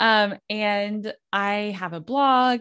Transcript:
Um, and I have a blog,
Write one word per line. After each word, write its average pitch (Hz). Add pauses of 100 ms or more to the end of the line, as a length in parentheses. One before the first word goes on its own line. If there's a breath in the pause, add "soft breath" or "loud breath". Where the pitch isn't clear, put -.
Um, 214 (120)
and 208 (200)
I 202
have 180
a 165
blog, 254